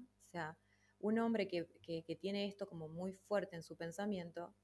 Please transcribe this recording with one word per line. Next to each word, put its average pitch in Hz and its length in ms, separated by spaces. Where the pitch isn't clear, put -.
o - 20
sea, 165 280
un 220 200
hombre 226 280
que, 170 220
que, 165 220
que 160 140
tiene 202 280
esto 196 220
como 160 220
muy 180 240
fuerte 190 420
en 165 80
su 160 140
pensamiento, 170 760